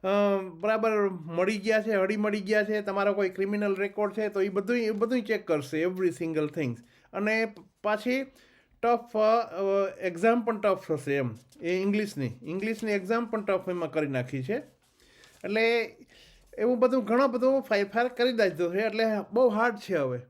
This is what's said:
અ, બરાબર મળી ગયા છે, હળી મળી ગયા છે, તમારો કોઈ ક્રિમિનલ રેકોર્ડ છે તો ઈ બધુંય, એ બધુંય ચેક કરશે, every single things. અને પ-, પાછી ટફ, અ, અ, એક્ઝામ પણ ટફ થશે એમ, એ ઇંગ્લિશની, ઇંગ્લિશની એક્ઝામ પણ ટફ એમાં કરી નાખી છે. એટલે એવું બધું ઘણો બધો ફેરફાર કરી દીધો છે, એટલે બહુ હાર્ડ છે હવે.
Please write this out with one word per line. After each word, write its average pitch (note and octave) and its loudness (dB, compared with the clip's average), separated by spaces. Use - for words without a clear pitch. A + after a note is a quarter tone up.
અ, F#3+ 0
બરાબર G#3+ 0
મળી F3+ -2
ગયા G#3+ 2
છે, A3 -2
હળી G3+ 2
મળી G#3 0
ગયા G#3 2
છે, G#3 0
તમારો G3+ 0
કોઈ G3+ 0
ક્રિમિનલ G3 -2
રેકોર્ડ G3 -2
છે G#3+ -2
તો G3+ -2
ઈ G3 2
બધુંય, G3+ 0
એ A3 0
બધુંય A3+ 0
ચેક G#3+ -4
કરશે, D#3 -2
every F#3 0
single D#3+ -2
things. D3 -4
અને A3 0
પ-, G#3+ -10
પાછી A#3+ 0
ટફ, A#3 0
અ, G#3+ 4
અ, G3 0
એક્ઝામ F#3+ 2
પણ G#3+ -2
ટફ F#3+ 0
થશે C#3 -2
એમ, B2+ 0
એ E3+ -2
ઇંગ્લિશની, G3 0
ઇંગ્લિશની G#3+ -4
એક્ઝામ G#3 0
પણ A3 -4
ટફ F#3+ -2
એમાં F3 -4
કરી D3+ -2
નાખી C3 -4
છે. C#3 -4
એટલે A3+ 0
એવું A#3+ 0
બધું B3 4
ઘણો A#3+ 2
બધો B3+ 2
ફેરફાર G#3+ 0
કરી B3 0
દીધો F3 0
છે, F#3+ 0
એટલે A3 0
બહુ B3 4
હાર્ડ A3 2
છે G3 -6
હવે. B2+ 0